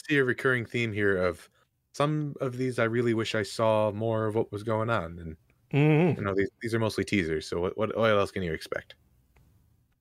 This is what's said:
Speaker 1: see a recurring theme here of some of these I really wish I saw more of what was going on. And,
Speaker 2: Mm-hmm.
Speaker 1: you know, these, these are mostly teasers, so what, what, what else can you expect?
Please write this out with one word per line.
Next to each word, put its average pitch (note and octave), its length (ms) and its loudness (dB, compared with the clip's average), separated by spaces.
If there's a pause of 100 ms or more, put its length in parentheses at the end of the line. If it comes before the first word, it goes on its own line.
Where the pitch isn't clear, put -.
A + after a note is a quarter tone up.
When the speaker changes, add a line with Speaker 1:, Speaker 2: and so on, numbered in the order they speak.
Speaker 1:
see D3 100 2
a C#3 60 4
recurring B2 400 0
theme A#2 300 -2
here G2+ 240 2
of F2+ 320 -2 (440)
some D3 460 -2
of C3 180 -4
these B2+ 200 -2
I A#2+ 60 2
really A#2 320 2
wish A2 180 -2
I A2 80 0
saw G#2+ 500 2
more A2 360 -2
of G#2 80 -4
what A#2 160 -2
was G2+ 100 -8
going A2 300 -2
on. E2+ 260 -4
And, E2 200 -12 (360)
Speaker 2:
Mm-hmm. D3+ 460 4
Speaker 1:
you G#2 40 -4
know, G2 120 0
these, G2 140 2 (120)
these A2+ 140 -2
are A2+ 40 0
mostly G#2 240 0
teasers, D#2+ 440 0
so F2+ 120 -4
what, F2+ 200 -2
what, - 180 -2
what A2 140 4
else G2+ 180 2
can F#2+ 140 -6
you D#2+ 100 -4
expect? - 400 -10 (1080)